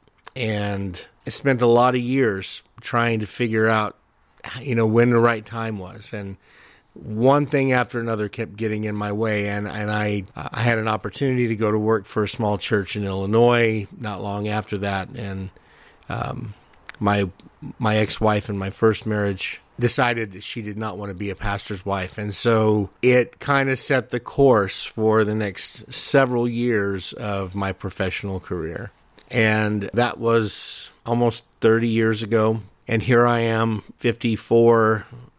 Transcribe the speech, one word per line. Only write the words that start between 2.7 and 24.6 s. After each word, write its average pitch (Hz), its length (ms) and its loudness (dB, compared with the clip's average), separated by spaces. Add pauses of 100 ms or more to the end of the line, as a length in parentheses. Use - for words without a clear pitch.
trying 117 400 0
to 104 60 -4
figure 110 420 0
out, 107 300 0 (640)
you 131 120 -4
know, 113 120 4
when 117 240 4
the 120 80 4
right 113 260 2
time 113 340 -8
was. 98 360 -12
And 98 240 -10 (560)
one 131 500 2
thing 135 280 0
after 123 280 -2
another 110 300 -4
kept 107 260 -8
getting 107 280 -2
in 107 100 -4
my 104 180 -4
way, 104 360 0
and, 101 200 -4
and 107 220 -6
I, 107 340 -2 (100)
I - 280 -8
had 117 160 2
an 110 100 -2
opportunity 123 600 -2
to 113 60 -2
go 107 160 0
to 107 80 2
work 107 280 0
for 110 180 -2
a 98 60 -2
small 104 260 -2
church 98 400 -2
in 104 80 -2
Illinois 110 840 2 (140)
not 101 220 -8
long 104 260 -4
after 104 300 -4
that, 98 320 -4
and, 95 400 -10 (580)
um, - 460 -8 (460)
my, 101 280 2 (520)
my 110 160 0
ex-wife 107 520 0
in 104 80 -4
my 98 140 -4
first 110 360 2
marriage 101 540 -2 (200)
decided 120 500 0
that 95 140 -16
she - 180 -10
did 104 160 -10
not 110 180 -6
want 101 140 -8
to 90 60 -10
be 98 140 -6
a 92 40 -6
pastor's 101 500 -6
wife, 95 320 -4
and 107 160 -6
so 110 580 2 (120)
it 123 380 4
kinda 135 340 0
set 127 360 0
the 123 100 -4
course 117 640 4